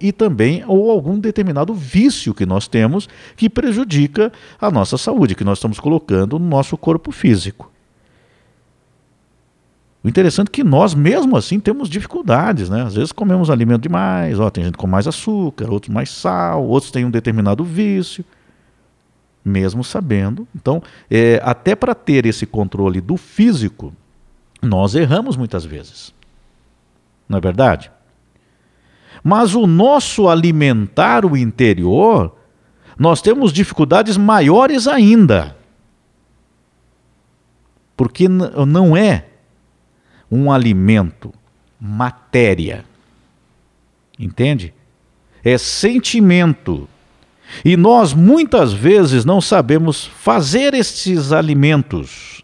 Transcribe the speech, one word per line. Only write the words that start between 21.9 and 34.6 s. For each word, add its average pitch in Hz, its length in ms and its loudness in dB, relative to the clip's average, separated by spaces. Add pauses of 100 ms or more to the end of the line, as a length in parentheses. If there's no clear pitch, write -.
ter 131 320 0
esse 110 180 -4
controle 95 560 -4
do 127 160 -4
físico, 143 760 -2 (680)
nós 101 320 0
erramos 165 420 0
muitas 107 300 -6
vezes. - 480 -18 (1120)
Não 98 120 -4
é - 20 -2
verdade? 92 500 0 (1300)
Mas 202 320 2
o 233 100 2
nosso 208 640 2
alimentar 160 960 2
o 156 100 0
interior, 113 1000 0 (600)
nós 165 280 0
temos 240 280 2
dificuldades 185 640 0
maiores 214 720 2